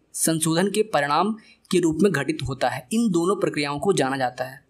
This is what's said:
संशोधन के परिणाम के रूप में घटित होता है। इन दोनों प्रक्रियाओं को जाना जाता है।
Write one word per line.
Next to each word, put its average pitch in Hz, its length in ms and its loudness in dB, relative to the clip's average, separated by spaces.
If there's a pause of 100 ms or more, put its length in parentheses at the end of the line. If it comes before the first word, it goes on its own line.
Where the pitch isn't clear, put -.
(140)
संशोधन 165 580 0
के 214 120 2
परिणाम 160 540 0 (340)
के 180 80 2
रूप 160 220 2
में 202 100 6
घटित 143 260 -2 (100)
होता 127 220 -2
है। - 240 -6
इन 226 180 2
दोनों 170 240 0
प्रक्रियाओं 147 440 -2
को 196 140 2
जाना 139 240 0
जाता 127 260 -2
है। 131 260 -14